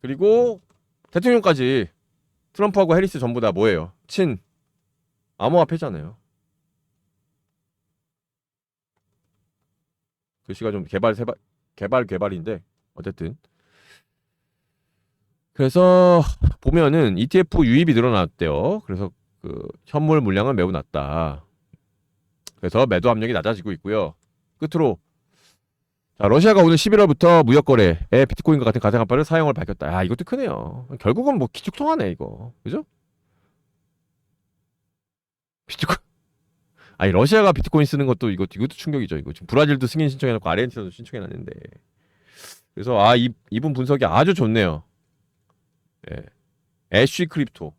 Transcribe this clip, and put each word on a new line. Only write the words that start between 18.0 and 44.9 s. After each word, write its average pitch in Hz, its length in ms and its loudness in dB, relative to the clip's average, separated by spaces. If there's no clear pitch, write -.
그래서 95 280 -10
그 - 280 -14
현물 156 340 0
물량은 107 380 -2
매우 90 140 0
낮다. 73 760 -6
그래서 110 260 0
매도 101 240 0
압력이 113 220 -2
낮아지고 98 420 -6
있고요. 95 420 -6
끝으로, 156 420 -2
자, 104 100 -2
러시아가 185 340 6
오늘 165 160 6
십일월부터 175 680 4
무역 135 200 6
거래에 104 320 4
비트코인과 143 380 0
같은 113 160 -2
가상화폐를 113 420 0
사용을 156 300 0
밝혔다. - 340 -8
아, 90 160 -2
이것도 120 220 -4
크네요. 127 640 -8
결국은 247 380 0
뭐 131 140 -2
기축통화네, 285 600 -6
이거. 65 500 -14
그죠? 196 220 -8
비트코-, - 280 -6
아니, 92 160 0
러시아가 175 400 4
비트코인 151 320 0
쓰는 139 200 -4
것도 123 240 -2
이거, 95 140 -4
이것도 104 320 -8
충격이죠, 123 420 -8
이거. 71 140 -10
지금 85 160 -18
브라질도 139 400 0
승인 156 220 -2
신청해놓고 127 400 -4
아르헨티나도 104 420 -4
신청해놨는데. - 600 -16
그래서 110 260 -2
아, 113 160 6
이, 123 140 2
이분 147 200 -4
분석이 127 320 -2
아주 120 300 2
좋네요. 110 500 0